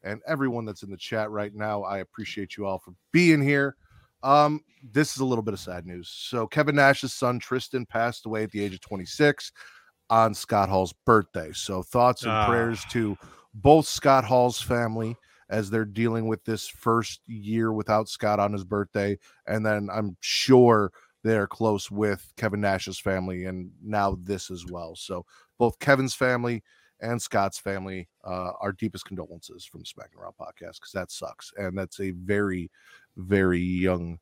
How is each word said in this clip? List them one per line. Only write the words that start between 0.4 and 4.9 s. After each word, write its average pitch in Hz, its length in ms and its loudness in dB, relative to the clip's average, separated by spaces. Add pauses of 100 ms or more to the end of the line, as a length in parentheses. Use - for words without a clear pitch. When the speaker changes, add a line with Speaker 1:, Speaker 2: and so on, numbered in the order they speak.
Speaker 1:
that's 107 180 -10
in 98 80 -14
the 95 60 -12
chat 107 340 -4
right 104 240 -6
now? 107 280 -4
I 98 160 -6
appreciate 95 580 -10
you 104 80 -6
all 95 140 -4
for 90 160 -18 (180)
being 160 300 6
here. 139 340 0 (460)
Um, 147 400 4 (300)